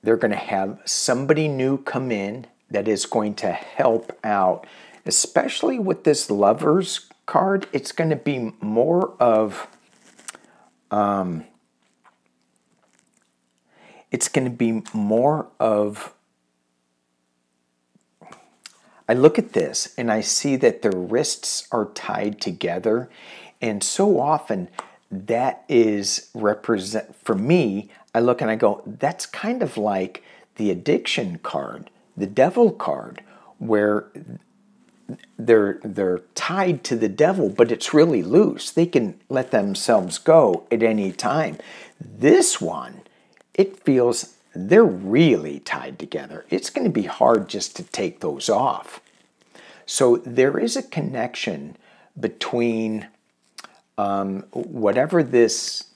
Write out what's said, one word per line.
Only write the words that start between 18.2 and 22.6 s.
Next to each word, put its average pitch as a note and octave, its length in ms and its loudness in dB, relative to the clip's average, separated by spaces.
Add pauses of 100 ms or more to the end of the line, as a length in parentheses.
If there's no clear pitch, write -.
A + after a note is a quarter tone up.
I A2+ 60 2
look D3+ 260 6
at - 140 -6
this - 440 -4
and A#2 140 -2
I G#2+ 100 0
see - 360 -2
that B2+ 240 2
their G#2+ 100 2
wrists F#2+ 800 -4
are A2 140 0
tied G#2 560 -8
together. F#2 680 -2 (520)